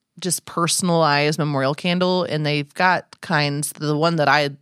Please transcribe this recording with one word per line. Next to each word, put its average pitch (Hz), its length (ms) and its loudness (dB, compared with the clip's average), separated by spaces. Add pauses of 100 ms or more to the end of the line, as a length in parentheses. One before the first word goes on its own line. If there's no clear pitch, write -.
(180)
just 175 260 -6
personalized 156 920 2
memorial 143 360 0
candle. 180 500 0
And 151 200 -4
they've 147 300 -2
got - 460 -2
kinds, 147 520 -2
the 151 240 -4
one 165 200 2
that 147 120 2
I, 143 220 2 (120)